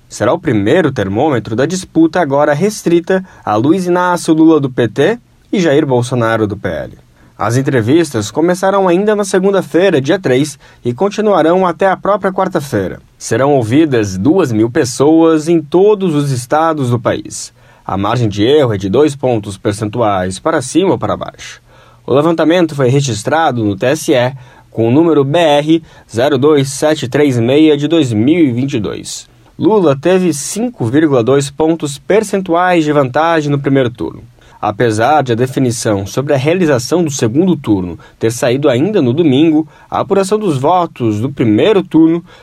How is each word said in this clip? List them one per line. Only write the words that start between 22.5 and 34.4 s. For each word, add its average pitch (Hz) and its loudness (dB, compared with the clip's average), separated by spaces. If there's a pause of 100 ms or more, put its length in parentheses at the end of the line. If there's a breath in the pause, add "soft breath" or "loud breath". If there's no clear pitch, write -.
foi 131 0
registrado 135 -2
no 101 0
T 107 -4
S 156 0
E 127 2 (380 loud breath)
com 113 0
o 117 2
número 151 4
B 147 0
R 156 2 (260 loud breath)
zero 127 0
dois 139 2
sete 151 -2
três 139 0
meia 147 4
de 147 -4
dois 151 0
mil 143 2
e 123 -2
vinte 135 -4
e 113 -4
dois. - -10 (220 soft breath)
Lula 165 2
teve 175 0
cinco 214 -6
vírgula 135 2
dois 139 0
pontos 160 -2
percentuais 180 0
de 151 0
vantagem 147 0
no 143 0
primeiro 135 0
turno. - -10 (360 soft breath)